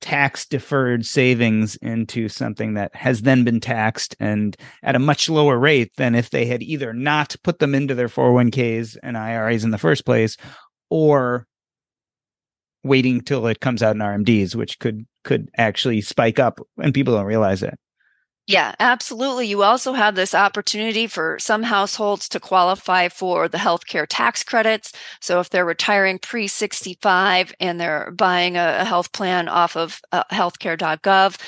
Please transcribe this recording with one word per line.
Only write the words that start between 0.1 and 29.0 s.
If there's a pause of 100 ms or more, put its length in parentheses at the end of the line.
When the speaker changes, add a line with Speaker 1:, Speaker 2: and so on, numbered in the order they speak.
Speaker 1:
deferred
savings
into
something
that
has
then
been
taxed
and (260)
at
a
much
lower
rate
than
if
they
had
either
not
put
them
into
their
four
oh
one
Ks
and
I
R
As
in
the
first
place, (520)
or (1400)
waiting
till
it
comes
out
in
R
M
Ds,
which
could, (200)
could
actually
spike
up (160)
and
people
don't
realize
it. (680)
Speaker 2:
Yeah,
absolutely.
You
also
have
this
opportunity
for
some
households
to
qualify
for
the
healthcare
tax
credits. (300)
So
if
they're
retiring
pre-sixty-five
and
they're
buying
a,
a
health